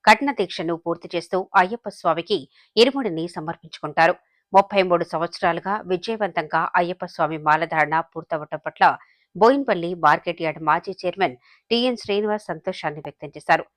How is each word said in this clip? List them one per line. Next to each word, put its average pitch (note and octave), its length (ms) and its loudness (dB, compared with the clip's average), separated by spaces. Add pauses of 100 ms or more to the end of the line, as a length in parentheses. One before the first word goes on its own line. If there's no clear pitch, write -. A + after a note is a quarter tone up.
కఠిన B3 320 4
దీక్షను F3 360 -4 (100)
పూర్తి E3+ 300 -6
చేస్తూ F3 240 -4 (220)
అయ్యప్ప F#3+ 360 -2
స్వామికి F3 420 -2 (440)
ఇరుముడిని A#3+ 420 2 (100)
సమర్పించుకుంటారు. E3 800 -2 (400)
ముప్పై G3 360 4
మూడు E3+ 240 2
సంవత్సరాలుగా E3+ 600 -2 (180)
విజయవంతంగా F3+ 720 -4 (180)
అయ్యప్ప F3+ 340 -4
స్వామి D#3+ 240 -2 (100)
మాలధారణ D#3 480 2 (160)
పూర్తవటం D#3 540 -8
పట్ల - 260 4 (440)
బోయిన్పల్లి G#3+ 560 2 (140)
మార్కెట్ E3 400 2
యార్డ్ D#3 240 -4
మాజీ F3 320 -2
చైర్మన్ F3 340 -2 (360)
టీఎన్ A#3+ 320 0
శ్రీనివాస్ G#3 480 -2
సంతోషాన్ని D#3+ 560 -8
వ్యక్తం D3 300 -16
చేశారు. - 280 0 (120)